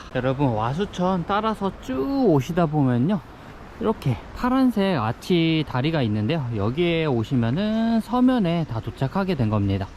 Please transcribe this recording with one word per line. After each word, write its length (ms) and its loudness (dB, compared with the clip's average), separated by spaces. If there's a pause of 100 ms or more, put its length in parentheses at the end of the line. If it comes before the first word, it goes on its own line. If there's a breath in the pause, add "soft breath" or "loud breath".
(160)
여러분, 320 0
와수천 800 -2
따라서 420 0 (120)
쭉 480 0
오시다 360 2
보면요, 540 2 (600 loud breath)
이렇게 360 -2 (200)
파란색 600 2
아치 720 2
다리가 340 0
있는데요. 540 0
여기에 500 0
오시면은 920 0
서면에 680 2
다 120 -4
도착하게 560 -2
된 140 0
겁니다. 360 0 (100)